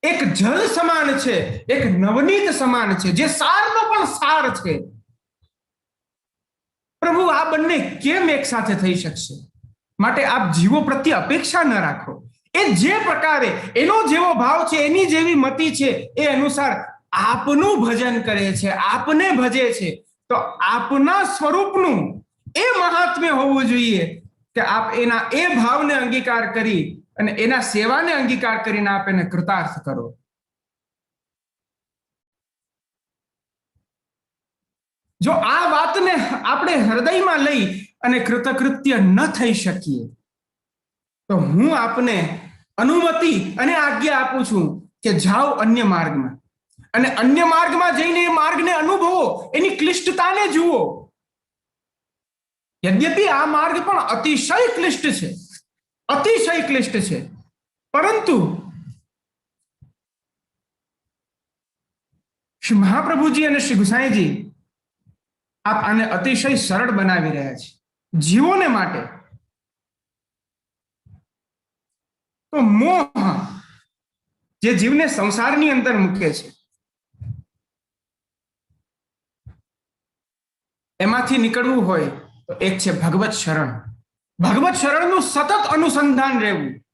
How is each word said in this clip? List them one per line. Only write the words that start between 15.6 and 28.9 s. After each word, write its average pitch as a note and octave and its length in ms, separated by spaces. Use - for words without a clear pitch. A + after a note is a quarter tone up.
છે, - 420
એ D4+ 80
અનુસાર C#4 720
આપનું B3+ 760
ભજન A#3 340
કરે G3+ 340
છે, G3 140
આપને D4 640
ભજે B3 420
છે, - 320
તો B3 60
આપના C#4 600
સ્વરૂપનું F#4 1040
એ F4+ 80
મહાત્મ્ય F4 500
હોવું C4+ 360
જોઈએ A3 540
કે A3+ 80
આપ A3 320
એના A#3 400
એ E4+ 220
ભાવને C#4 380
અંગીકાર B3 600
કરી G#3+ 440
અને G#3+ 120
એના A#3+ 300
સેવાને C4 400
અંગીકાર B3 520
કરીને G#3 260